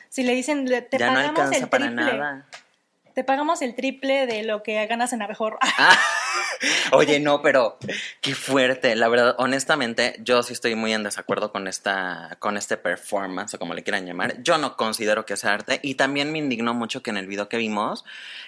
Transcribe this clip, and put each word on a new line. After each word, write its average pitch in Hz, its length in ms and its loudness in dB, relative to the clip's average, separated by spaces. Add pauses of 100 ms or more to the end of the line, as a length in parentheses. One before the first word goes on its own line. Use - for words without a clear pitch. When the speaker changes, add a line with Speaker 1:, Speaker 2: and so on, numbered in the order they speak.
Speaker 1:
Si 262 140 -2
le 247 100 2
dicen, 262 360 0
le, 240 120 2
"Te 240 160 -2
Speaker 2:
Ya 240 100 2
no - 80 4
Speaker 1:
pagamos 294 240 2
Speaker 2:
alcanza 135 240 2
Speaker 1:
el - 60 -6
Speaker 2:
para 123 180 2
Speaker 1:
triple. 120 180 -2 (120)
Speaker 2:
nada. 139 280 -6 (680)
Speaker 1:
Te 254 100 -2
pagamos 294 380 0
el 240 140 -4
triple 269 520 0
de 220 160 -4
lo 214 200 -2
que 214 240 -2
ganas 233 260 -2
en 233 100 -4
Abejorro". 220 380 -4
<laughs> - 160 2
Speaker 2:
Ah, 180 200 8 (960)
oye, 147 260 6
no, 147 220 2
pero 131 360 4 (440)
qué 135 120 -2
fuerte. 131 640 2
La 117 140 4
verdad, 120 300 6
honestamente, 127 840 0
yo 120 200 4
sí 120 120 -4
estoy 117 220 -2
muy 110 180 0
en 107 100 -2
desacuerdo 101 480 -4
con 95 160 -4
esta, 90 720 -4
con 104 160 -2
este 104 220 -4
performance, 95 800 -6
o 92 40 -12
como 87 140 -6
le 87 100 -10
quieran 101 220 -4
llamar. 92 360 -6
Yo 165 160 2
no 143 200 -6
considero 110 480 -2
que 101 100 -6
sea 104 180 0
arte, 127 300 -2
y 135 120 -4
también 143 360 0
me 156 80 -6
indignó 120 340 -2
mucho 120 300 -6
que 120 60 -6
en 104 80 -4
el 95 100 -8
video 101 220 -6
que 117 80 -4
vimos, 113 480 -4 (420)